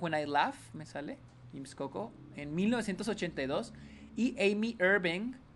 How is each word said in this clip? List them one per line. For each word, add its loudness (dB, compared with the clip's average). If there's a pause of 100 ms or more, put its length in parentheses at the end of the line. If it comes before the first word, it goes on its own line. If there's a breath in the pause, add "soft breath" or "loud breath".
When 0
I 2
Laugh, 4 (180)
me -10
sale, -8 (340)
James -12
Coco, -4 (260)
en -6
mil 4
novecientos 0
ochenta -2
y 0
dos, 0 (440 loud breath)
y 2
Amy 4
Irving 4 (240)